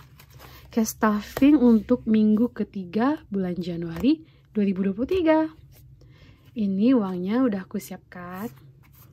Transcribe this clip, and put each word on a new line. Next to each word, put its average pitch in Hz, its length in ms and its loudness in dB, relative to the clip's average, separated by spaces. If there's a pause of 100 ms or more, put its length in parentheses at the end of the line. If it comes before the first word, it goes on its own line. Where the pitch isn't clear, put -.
(680)
cash - 320 -4
stuffing 233 560 2
untuk 240 480 4
minggu 220 480 2
ketiga 214 800 -4
bulan 185 240 -4
Januari 170 640 -2 (320)
dua 208 160 0
ribu 190 160 -2
dua 196 80 -2
puluh 220 160 -6
tiga. 320 400 2 (1040)
Ini 208 400 0
uangnya 196 480 -2
udah 202 240 -2
aku - 160 -10
siapkan. 185 720 -16 (600)